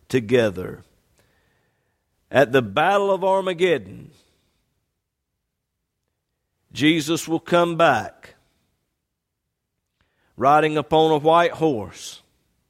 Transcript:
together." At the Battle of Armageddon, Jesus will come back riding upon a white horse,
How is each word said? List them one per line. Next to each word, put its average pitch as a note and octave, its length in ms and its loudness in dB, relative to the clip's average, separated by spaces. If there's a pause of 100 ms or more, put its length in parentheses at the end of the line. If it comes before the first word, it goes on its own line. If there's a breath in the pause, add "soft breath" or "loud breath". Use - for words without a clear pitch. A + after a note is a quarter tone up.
together." G#2+ 760 -2 (1500)
At B2 220 2
the C3 100 4
Battle F3+ 480 -2
of F#3+ 120 -2
Armageddon, F3 880 -2 (2500)
Jesus D#3 560 -2
will D#3+ 120 -4
come F3 360 0
back C3 580 -2 (2000)
riding D3+ 400 2
upon D#3+ 360 2
a D3+ 60 2
white D#3+ 340 4
horse, A#2+ 720 -6 (480)